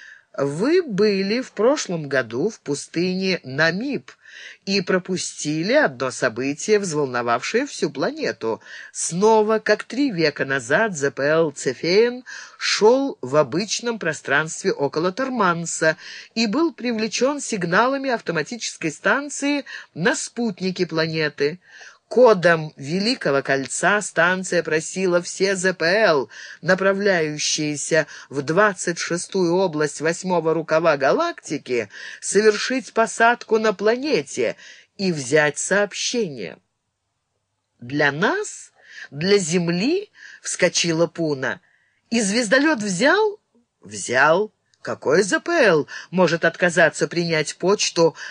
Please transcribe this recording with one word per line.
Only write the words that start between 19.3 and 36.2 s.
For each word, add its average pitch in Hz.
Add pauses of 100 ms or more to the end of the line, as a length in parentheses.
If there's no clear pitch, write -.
на 208
спутнике 185
планеты". 160 (480)
Кодом 175
Великого 156
Кольца 143
станция 180
просила 175
все 190
З 180
П 160
Л, 175 (320)
направляющиеся 160 (220)
в 139
двадцать 180
шестую 175
область 151
восьмого 165
рукава 160
галактики, 143 (320)
совершить 214
посадку 226
на 220
планете 202 (420)
и 190
взять 147
сообщение. 190 (1200)